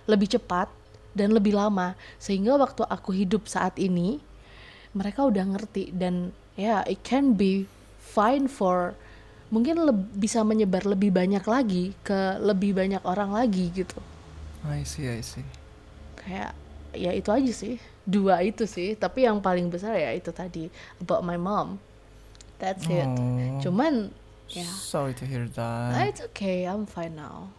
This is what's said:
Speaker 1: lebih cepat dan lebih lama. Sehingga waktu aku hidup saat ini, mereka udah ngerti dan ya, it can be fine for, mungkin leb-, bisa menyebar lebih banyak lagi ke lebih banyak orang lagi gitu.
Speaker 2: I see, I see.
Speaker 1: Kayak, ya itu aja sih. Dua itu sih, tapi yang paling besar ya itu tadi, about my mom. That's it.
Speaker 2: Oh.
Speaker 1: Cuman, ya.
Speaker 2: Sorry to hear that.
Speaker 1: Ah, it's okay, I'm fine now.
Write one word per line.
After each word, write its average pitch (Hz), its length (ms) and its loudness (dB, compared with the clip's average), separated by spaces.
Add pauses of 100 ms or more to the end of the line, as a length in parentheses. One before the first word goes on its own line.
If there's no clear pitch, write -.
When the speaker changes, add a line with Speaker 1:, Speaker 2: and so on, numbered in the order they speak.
Speaker 1:
lebih 214 320 4
cepat 180 320 0 (480)
dan 202 160 4
lebih 214 240 6
lama. 196 400 2 (240)
Sehingga 202 400 2
waktu 247 240 2
aku 190 320 -2
hidup 202 320 0
saat 180 320 -2
ini, 185 400 0 (720)
mereka 202 320 -2
udah 202 240 4
ngerti 196 480 -4
dan 180 400 -2 (240)
ya, 208 280 2
it - 200 -4
can 262 280 4
be 190 320 2 (320)
fine 262 480 2
for, 180 480 0 (560)
mungkin 240 320 2
leb-, 208 320 2
bisa 208 320 0
menyebar 202 400 2
lebih 202 240 4
banyak 190 320 2
lagi 196 560 0
ke 190 400 -2
lebih 196 400 2
banyak 190 240 0
orang 196 320 -2
lagi 185 400 2
gitu. 185 240 -4 (640)
Speaker 2:
I 147 240 -4
see, 139 240 -6
I 113 80 -6
see. - 240 -10 (720)
Speaker 1:
Kayak, - 400 -10 (400)
ya - 160 -2
itu 196 160 -2
aja 247 240 4
sih. 214 240 -8 (300)
Dua 190 400 4
itu 220 240 -2
sih, 185 240 -4
tapi 214 320 2
yang 214 160 2
paling 180 240 2
besar 185 320 -4
ya 139 160 0
itu 180 160 -6
tadi, 170 400 -8 (320)
about 175 240 0
my 175 160 -2
mom. 190 400 -2 (800)
That's 190 240 -4
it. 165 240 2
Speaker 2:
Oh. 123 560 -2
Speaker 1:
Cuman, 220 480 0 (340)
ya. 175 220 -8
Speaker 2:
Sorry 147 480 -4
to 135 80 -10
hear 123 320 -4
that. 117 340 -4
Speaker 1:
Ah, 123 140 2
it's 415 160 -6
okay, 185 480 -4
I'm 208 160 -4
fine 165 320 -10
now. 156 420 -14